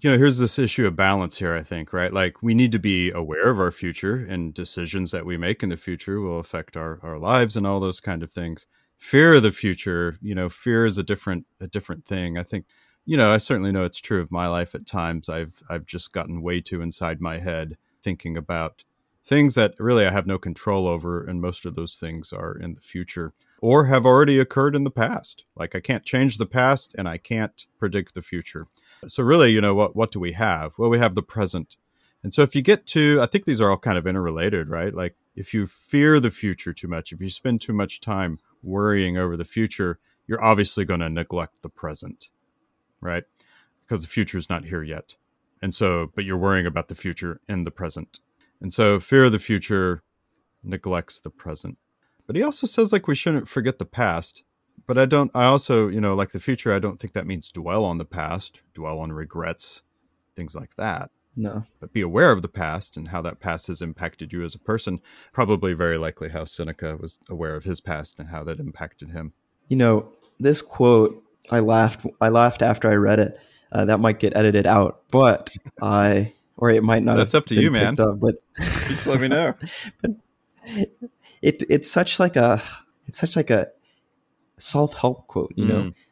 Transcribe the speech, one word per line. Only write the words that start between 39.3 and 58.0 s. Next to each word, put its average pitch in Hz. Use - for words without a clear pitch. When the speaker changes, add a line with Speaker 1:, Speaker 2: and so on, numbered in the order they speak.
Speaker 1:
the 85
future, 101
you're 110
obviously 104
gonna 85
neglect 82
the 82
present, -
right? 87
Because 98
the 82
future 98
is 90
not 82
here 82
yet. 78
And 95
so, 87
but 101
you're 95
worrying 92
about 82
the -
future 85
in 92
the 82
present. -
And 95
so 101
fear 135
of 117
the 107
future 92
neglects 92
the 76
present. -
But -
he 190
also 277
says, 220
like, 196
we 143
shouldn't 147
forget 127
the 92
past. 90
But 127
I 131
don't, 143
I 123
also, 127
you 104
know, 98
like 98
the 92
future, 120
I 98
don't 95
think -
that 95
means 90
dwell 90
on 87
the 82